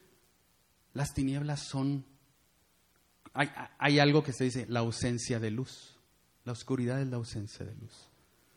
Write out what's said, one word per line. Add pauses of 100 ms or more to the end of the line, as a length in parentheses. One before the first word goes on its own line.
(960)
las
tinieblas
son, (1300)
hay, (280)
hay
algo
que
se
dice
la
ausencia
de
luz. (460)
La
oscuridad
es
la
ausencia
de
luz. (480)